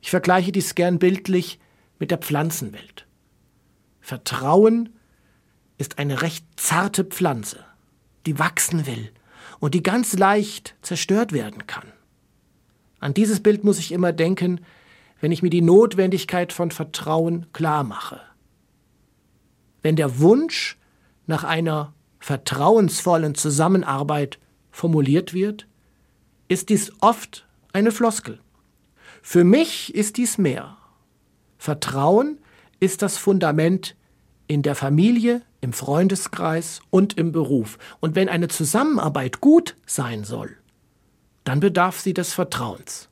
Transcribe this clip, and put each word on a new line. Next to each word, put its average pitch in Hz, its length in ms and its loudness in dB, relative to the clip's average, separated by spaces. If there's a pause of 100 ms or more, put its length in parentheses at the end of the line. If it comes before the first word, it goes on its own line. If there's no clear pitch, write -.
Ich - 80 -14
vergleiche 185 420 2
dies 190 240 -2
gern 175 240 2
bildlich 185 600 0 (400)
mit 156 120 -4
der 165 60 0
Pflanzenwelt. - 880 -6 (960)
Vertrauen 180 880 2 (880)
ist - 200 -10
eine 143 240 -4
recht 165 240 -6 (120)
zarte 190 480 -2
Pflanze, 139 580 -4 (640)
die 147 140 -4
wachsen 160 460 -2
will 113 260 -10 (480)
und 147 140 -2
die 170 100 0
ganz 233 340 -2
leicht 208 640 0
zerstört 202 500 -2
werden 107 340 -8
kann. - 220 -14 (1120)
An 143 140 -4
dieses 208 280 2
Bild 208 220 4
muss 202 160 4
ich 160 120 -8
immer 175 200 0
denken, 175 500 0 (600)
wenn 156 100 0
ich 170 100 -2
mir 180 80 2
die 170 120 2
Notwendigkeit 185 880 4
von 175 200 -4
Vertrauen 165 840 -4
klar 151 300 0
mache. - 360 -10 (1600)
Wenn 156 120 2
der 135 240 0
Wunsch 233 580 4 (480)
nach 160 180 -4
einer 160 500 -4 (260)
vertrauensvollen 160 1120 2
Zusammenarbeit 147 1040 0 (320)
formuliert 156 640 0
wird, 208 340 -6 (800)
ist 180 220 -4
dies 208 300 0
oft - 480 0 (260)
eine 214 180 2
Floskel. 220 480 -2 (840)
Für 175 200 4
mich 277 520 2
ist 208 220 -4
dies 240 200 -4
mehr. 170 400 -4 (800)
Vertrauen 160 800 0 (420)
ist 190 220 0
das 202 160 -2
Fundament 175 800 0 (500)
in 147 160 -2
der 143 140 -2
Familie, 226 680 2 (200)
im 123 120 -6
Freundeskreis 165 1080 -2 (100)
und 196 260 2
im 165 140 0
Beruf. 135 480 -2 (220)
Und 160 120 -4
wenn 190 160 2
eine 170 200 -2
Zusammenarbeit 160 920 -2
gut 330 340 6 (120)
sein 117 360 -6
soll, 107 320 -10 (880)
dann 135 160 -2
bedarf 180 400 2
sie 190 140 -2
des 175 200 -4
Vertrauens. - 760 -8